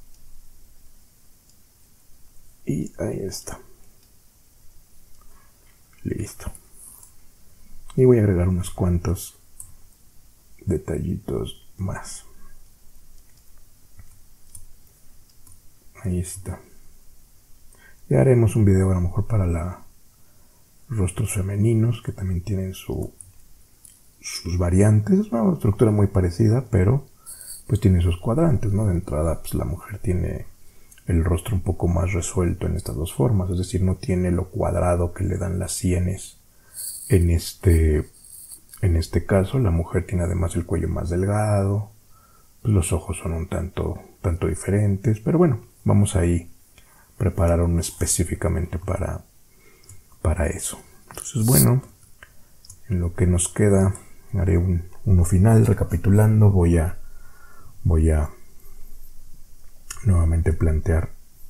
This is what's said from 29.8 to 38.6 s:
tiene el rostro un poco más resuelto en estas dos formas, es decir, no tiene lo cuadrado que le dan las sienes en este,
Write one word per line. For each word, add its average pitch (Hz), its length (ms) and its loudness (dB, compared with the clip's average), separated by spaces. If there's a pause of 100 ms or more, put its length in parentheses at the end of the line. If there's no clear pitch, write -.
tiene 85 460 -2 (600)
el 85 180 2
rostro 87 320 0
un 90 60 0
poco - 260 -2
más 87 260 0
resuelto 87 520 -2
en 80 120 -2
estas - 180 -8
dos 82 180 -6
formas, 104 360 0
es 87 80 -2
decir, 90 240 -2
no 92 140 0
tiene 90 360 -2
lo 87 180 -2
cuadrado 87 640 0
que 92 120 -4
le 90 120 -2
dan 90 220 -4
las 95 140 -6
sienes 92 640 -2 (720)
en 85 200 4
este, 80 800 2 (720)